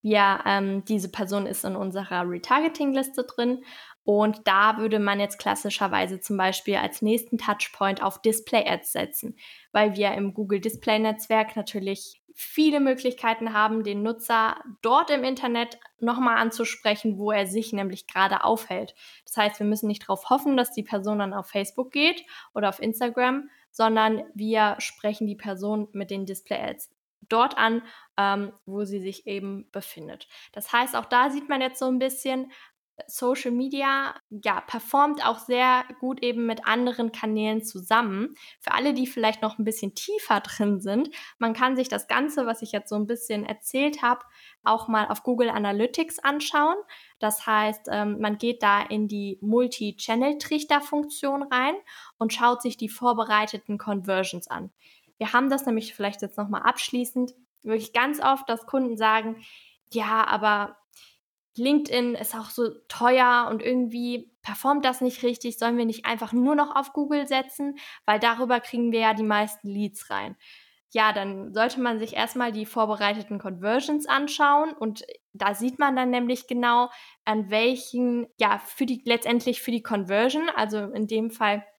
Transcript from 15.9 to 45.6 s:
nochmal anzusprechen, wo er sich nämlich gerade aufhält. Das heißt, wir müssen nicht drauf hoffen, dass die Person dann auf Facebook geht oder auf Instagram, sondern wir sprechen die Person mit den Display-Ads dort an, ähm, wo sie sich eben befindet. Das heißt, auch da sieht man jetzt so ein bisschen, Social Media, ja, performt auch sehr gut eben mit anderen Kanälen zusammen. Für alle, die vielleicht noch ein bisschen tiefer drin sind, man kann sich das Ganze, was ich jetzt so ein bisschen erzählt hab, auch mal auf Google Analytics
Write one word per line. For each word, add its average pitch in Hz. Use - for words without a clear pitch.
nochmal 233
anzusprechen, 226
wo 208
er 202
sich 214
nämlich 196
gerade 196
aufhält. 214
Das -
heißt, 208
wir 208
müssen 208
nicht 208
drauf 196
hoffen, 277
dass 247
die 214
Person 208
dann 196
auf 196
Facebook 254
geht 330
oder 208
auf -
Instagram, 247
sondern 220
wir 214
sprechen -
die 202
Person 208
mit 196
den 196
Display-Ads -
dort 226
an, 226
ähm, 202
wo 202
sie 196
sich 190
eben 196
befindet. -
Das -
heißt, 254
auch 226
da 254
sieht 285
man 277
jetzt 254
so 262
ein 254
bisschen, 262
Social 254
Media, 269
ja, 202
performt 294
auch 226
sehr 254
gut 254
eben 233
mit 226
anderen 233
Kanälen 214
zusammen. 220
Für -
alle, 285
die 254
vielleicht 220
noch 214
ein 214
bisschen 208
tiefer 392
drin 208
sind, 214
man 226
kann 262
sich 254
das 208
Ganze, 285
was 226
ich 220
jetzt 202
so 208
ein 208
bisschen 214
erzählt 285
hab, 240
auch 220
mal 214
auf 208
Google 240
Analytics 220